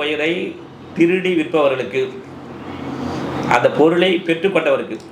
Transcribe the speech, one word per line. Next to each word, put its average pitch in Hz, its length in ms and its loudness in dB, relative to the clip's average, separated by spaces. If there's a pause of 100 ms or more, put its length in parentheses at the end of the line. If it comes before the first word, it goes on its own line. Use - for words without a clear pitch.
ஒயரை 151 320 0 (640)
திருடி 185 420 4
விற்பவர்களுக்கு, 131 640 2 (1500)
அந்த 127 120 6 (100)
பொருளை 175 320 6 (160)
பெற்றுக்கொண்டவருக்கு, 151 720 0 (140)